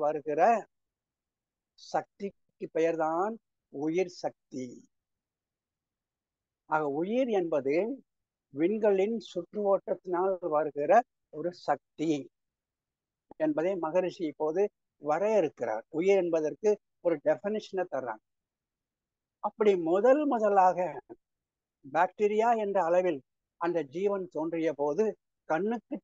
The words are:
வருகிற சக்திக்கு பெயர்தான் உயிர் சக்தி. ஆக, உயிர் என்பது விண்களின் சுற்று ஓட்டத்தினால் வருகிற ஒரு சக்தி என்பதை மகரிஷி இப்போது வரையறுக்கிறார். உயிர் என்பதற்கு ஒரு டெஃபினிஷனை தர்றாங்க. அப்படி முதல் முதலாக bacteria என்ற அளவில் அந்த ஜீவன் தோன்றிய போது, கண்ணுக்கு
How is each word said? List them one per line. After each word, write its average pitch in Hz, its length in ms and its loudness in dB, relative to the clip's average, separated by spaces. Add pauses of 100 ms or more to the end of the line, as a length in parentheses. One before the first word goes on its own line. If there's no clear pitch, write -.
வருகிற 151 360 -2 (1500)
சக்திக்கு - 720 -8 (100)
பெயர்தான் 165 580 0 (520)
உயிர் 175 360 -2
சக்தி. 139 440 -8 (2000)
ஆக, 156 80 2 (180)
உயிர் 233 400 -2
என்பது 151 360 -2 (800)
விண்களின் 202 640 0 (140)
சுற்று 185 300 -8 (100)
ஓட்டத்தினால் 185 640 -2 (200)
வருகிற 147 360 0 (460)
ஒரு 160 120 -6 (180)
சக்தி 156 440 -2 (1300)
என்பதை 156 280 0 (120)
மகரிஷி 175 460 -2
இப்போது 156 300 -2 (400)
வரையறுக்கிறார். 151 840 0 (120)
உயிர் 190 260 4
என்பதற்கு 165 460 -2 (360)
ஒரு 170 100 2 (120)
டெஃபினிஷனை 202 640 -2
தர்றாங்க. 123 300 -8 (1200)
அப்படி 214 240 4 (180)
முதல் 247 420 4
முதலாக 202 460 4 (1080)
bacteria 202 640 2 (140)
என்ற 196 140 -2 (100)
அளவில் 175 320 2 (420)
அந்த 170 180 -2 (160)
ஜீவன் 196 300 -2 (100)
தோன்றிய 160 340 -2 (120)
போது, 147 220 0 (460)
கண்ணுக்கு 208 540 -4